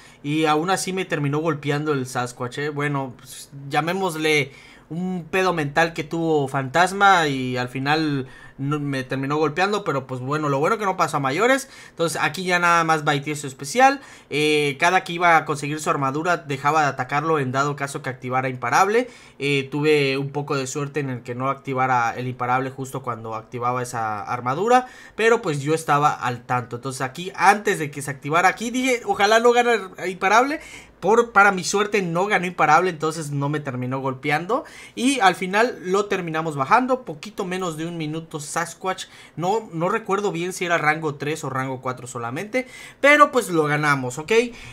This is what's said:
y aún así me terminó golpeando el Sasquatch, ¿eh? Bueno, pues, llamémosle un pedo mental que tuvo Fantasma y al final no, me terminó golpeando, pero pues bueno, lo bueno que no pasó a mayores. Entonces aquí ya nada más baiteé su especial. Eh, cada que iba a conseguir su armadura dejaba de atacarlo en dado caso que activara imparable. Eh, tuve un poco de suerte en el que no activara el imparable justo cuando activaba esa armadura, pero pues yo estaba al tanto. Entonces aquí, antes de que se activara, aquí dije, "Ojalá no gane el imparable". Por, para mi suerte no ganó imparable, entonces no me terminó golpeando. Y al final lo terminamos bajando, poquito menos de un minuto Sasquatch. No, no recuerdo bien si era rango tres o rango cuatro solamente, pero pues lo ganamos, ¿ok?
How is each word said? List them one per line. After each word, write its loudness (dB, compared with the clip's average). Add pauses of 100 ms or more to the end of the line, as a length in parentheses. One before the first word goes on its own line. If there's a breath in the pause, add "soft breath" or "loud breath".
(240 loud breath)
y 0
aún 2
así -2
me -2
terminó -2
golpeando -2
el -2
Sasquatch, -6
¿eh? -4
Bueno, -4
pues, -20 (180)
llamémosle 0 (380 loud breath)
un -4
pedo 2
mental 0
que -6
tuvo 0
Fantasma 4
y -2
al -2
final -2 (280 loud breath)
no, -4
me -4
terminó -4
golpeando, 0
pero -2
pues -8
bueno, -2
lo 0
bueno 2
que -4
no -2
pasó 0
a 0
mayores. 2 (220 loud breath)
Entonces -2
aquí -4
ya 2
nada 4
más 2
baiteé 0
su -8
especial. 2 (300 loud breath)
Eh, 2
cada 4
que -8
iba 4
a 4
conseguir -4
su -2
armadura 0
dejaba 0
de 4
atacarlo 0
en -2
dado 0
caso -6
que -8
activara -4
imparable. 2 (300 loud breath)
Eh, -2
tuve 2
un -4
poco -4
de -2
suerte -6
en -4
el -8
que -8
no -2
activara 0
el -6
imparable -2
justo -10
cuando -6
activaba -4
esa -4
armadura, 0 (300 loud breath)
pero 2
pues -2
yo 0
estaba 2
al -6
tanto. -4
Entonces -8
aquí, -8
antes 4
de -4
que -10
se -6
activara, 2
aquí -2
dije, 0
"Ojalá 4
no 6
gane 4 (260)
el -4
imparable". 2 (380 loud breath)
Por, 2
para 8
mi -2
suerte 0
no 0
ganó 0
imparable, 4
entonces -4
no -2
me -2
terminó -6
golpeando. -2 (300 loud breath)
Y 0
al 6
final 0
lo 0
terminamos -4
bajando, 2
poquito -10
menos -4
de -6
un -8
minuto -6
Sasquatch. -6 (320 loud breath)
No, -2
no -2
recuerdo -2
bien -4
si -6
era 2
rango -2
tres -6
o -6
rango -6
cuatro -8
solamente, -6 (360 loud breath)
pero 8
pues 0
lo 2
ganamos, 0
¿ok? -4 (400 loud breath)